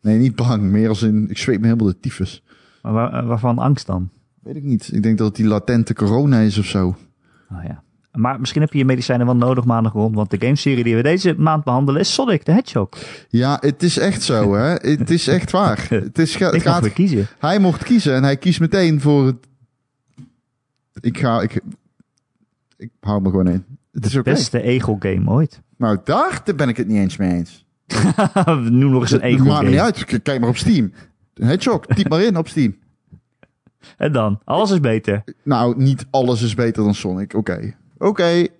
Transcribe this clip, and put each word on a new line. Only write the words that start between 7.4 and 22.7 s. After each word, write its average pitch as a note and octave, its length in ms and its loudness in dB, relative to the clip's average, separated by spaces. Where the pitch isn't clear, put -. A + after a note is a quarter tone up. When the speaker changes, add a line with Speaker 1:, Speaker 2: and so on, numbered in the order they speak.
Speaker 2:
Oh F2+ 140 -12
ja. - 180 -14
Maar A#2+ 280 -2
misschien C3 220 -2
heb D#3 100 0
je D3+ 60 0
je C3+ 60 2
medicijnen B2 420 0
wel B2 100 2
nodig B2 280 2
maandag, A2+ 280 2
Ron, G#2+ 220 0
want G#2 160 -2
de G2+ 100 -2
gameserie C3 440 0
die A2+ 120 2
we A#2 60 2
deze E3+ 360 2
maand D#3 260 0
behandelen C#3 360 0
is G3 140 -2
Sonic A#3 280 0
the - 100 -2
Hedgehog. C#3 360 0
Speaker 1:
Ja, C3 320 0
het C#3 220 -2
is F3 160 0
echt A#2+ 240 -2
zo, G#2+ 320 0
hè. G#2 80 2
Speaker 2:
<laughs> D3 160 0
Speaker 1:
Het B2+ 120 -2
is E3 180 0
echt - 220 0
waar. F3+ 380 0
Het G#2+ 300 -2
is, D#3+ 180 0
ga-, F#3 100 0
het - 80 0
Speaker 2:
Ik E3 100 0
mag E3+ 80 2
Speaker 1:
gaat E3+ 100 0
Speaker 2:
weer G#2+ 100 0
kiezen. C#3+ 340 0
Speaker 1:
Hij F3 200 0
mocht F#3 260 2
kiezen G3 300 2
en C3 80 2
hij C#3 140 2
kiest F3 240 0
meteen E3 400 2
voor C#3+ 260 4
het... B2+ 200 -2
Ik - 180 -4
ga... A#2 220 0
Ik, G#2+ 200 -4